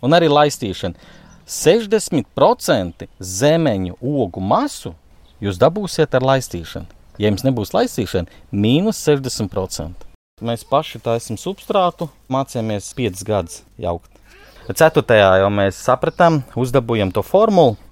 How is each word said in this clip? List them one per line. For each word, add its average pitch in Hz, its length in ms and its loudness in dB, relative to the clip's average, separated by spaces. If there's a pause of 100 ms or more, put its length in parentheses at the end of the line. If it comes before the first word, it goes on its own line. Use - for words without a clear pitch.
Un 123 80 0
arī 165 180 6
laistīšana. 127 640 0 (520)
Sešdesmit 202 760 0 (100)
procenti 131 720 0 (140)
zemeņu 98 800 0
ogu 123 400 -4
masu 131 540 -2 (460)
jūs 101 180 -4
dabūsiet 165 560 0
ar 131 80 4
laistīšanu. 127 640 -2 (320)
Ja 104 100 2
jums 104 160 -2
nebūs 120 280 0
laistīšana, 104 540 -2 (260)
mīnus 127 460 2
sešdesmit 135 520 -2
procenti. 90 540 -8 (380)
Mēs 117 240 -6
paši 143 320 -2
taisam 117 400 -4
substrātu, 180 680 -2 (200)
mācījāmies 110 680 -4
piecus 104 260 -4
gadus 98 380 -4 (180)
jaukt. 87 320 -6 (560)
Ceturtajā 117 600 4 (100)
jau 98 120 4
mēs 101 280 0
sapratām, 135 640 2 (140)
uzdabūjam 117 580 0
to 104 80 0
formulu, 185 540 4 (160)